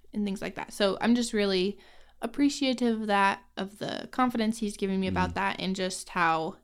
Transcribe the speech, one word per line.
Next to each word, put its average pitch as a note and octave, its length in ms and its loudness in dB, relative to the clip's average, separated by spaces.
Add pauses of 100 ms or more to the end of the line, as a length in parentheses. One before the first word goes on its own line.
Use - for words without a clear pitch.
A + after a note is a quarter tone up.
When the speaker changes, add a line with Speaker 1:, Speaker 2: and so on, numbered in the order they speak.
(140)
Speaker 1:
and G#3 120 -2
things G3 160 -4
like F#3+ 140 -8
that. - 180 -10
So G3 280 2
I'm A#3 140 4
just A#3 180 -2
really G3 440 0 (440)
appreciative B3 800 2
of G#3+ 60 -4
that, G3+ 340 2 (160)
of G3 220 -8
the - 320 -4
confidence A#3 480 0
he's G#3 180 -2
giving F#3+ 220 0
me F#3 80 0
about F#3 240 0
Speaker 2:
Mm. - 40 -8
Speaker 1:
that, G3 240 -2
and F#3 160 -2
just F#3 340 -4
how D#3+ 540 2